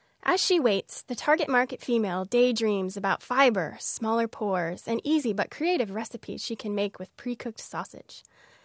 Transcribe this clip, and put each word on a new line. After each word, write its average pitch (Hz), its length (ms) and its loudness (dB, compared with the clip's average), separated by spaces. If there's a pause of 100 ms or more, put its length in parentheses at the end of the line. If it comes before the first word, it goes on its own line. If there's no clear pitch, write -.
(260)
As 370 140 2
she 359 180 2
waits, 220 440 2
the - 140 -8
target 294 340 4
market 254 320 2
female 202 420 0
daydreams 220 720 2
about 196 260 0
fiber, 233 600 2
smaller 226 440 0
pores, 185 600 -4
and 233 160 -2
easy 277 300 2
but 196 180 -2
creative 294 400 0
recipes - 500 -8
she 233 140 -6
can 208 180 -6
make 202 240 -2
with - 200 -12
pre-cooked 240 420 -8
sausage. - 640 -12 (420)